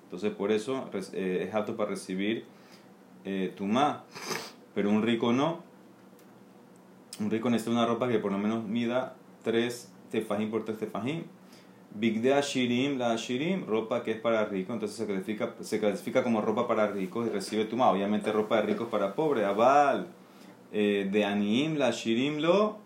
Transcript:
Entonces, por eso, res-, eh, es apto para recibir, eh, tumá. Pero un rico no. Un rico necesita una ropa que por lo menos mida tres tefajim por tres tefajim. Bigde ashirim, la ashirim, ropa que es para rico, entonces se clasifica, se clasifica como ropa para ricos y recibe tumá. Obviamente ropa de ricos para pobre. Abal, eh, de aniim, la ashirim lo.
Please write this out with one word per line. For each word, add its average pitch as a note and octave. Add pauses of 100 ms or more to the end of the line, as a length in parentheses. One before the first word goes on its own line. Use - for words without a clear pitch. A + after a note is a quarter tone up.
Entonces, G2
por G2
eso, B2
res-, F#2
eh, F#2
es G#2
apto G#2+
para G#2
recibir, G2 (800)
eh, F#2+
tumá. A#2+ (720)
Pero G2+
un G#2+
rico A#2
no. C#3+ (1600)
Un G#2
rico A2+
necesita A#2
una A#2
ropa A#2+
que A2
por G2
lo G2
menos A2
mida A#2+ (280)
tres A#2 (160)
tefajim G#2+
por A2
tres G#2+
tefajim. B2+ (720)
Bigde A2+
ashirim, C3+
la A#2+
ashirim, C3
ropa A2
que A2
es A2
para A2+
rico, G2
entonces G#2
se A2+
clasifica, G2+
se G2+
clasifica G#2+
como A2+
ropa G#2
para G#2+
ricos G2+
y -
recibe G#2
tumá. A#2
Obviamente G#2
ropa G#2+
de G#2+
ricos G#2+
para G2
pobre. C#3+
Abal, A#2 (640)
eh, G2+
de G#2
aniim, G#2+
la C#3
ashirim A#2+
lo. G3+